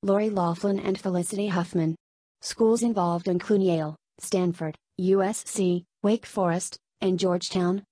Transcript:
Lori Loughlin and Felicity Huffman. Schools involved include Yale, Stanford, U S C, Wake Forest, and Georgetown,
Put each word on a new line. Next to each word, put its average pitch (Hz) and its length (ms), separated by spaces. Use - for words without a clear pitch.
Lori 202 260
Loughlin 196 520
and 190 180
Felicity 190 480
Huffman. 170 480
Schools 226 400
involved 180 460
include 190 340
Yale, 160 340
Stanford, 175 560
U 190 240
S 202 240
C, 175 380
Wake 214 240
Forest, 180 500
and 185 180
Georgetown, 180 720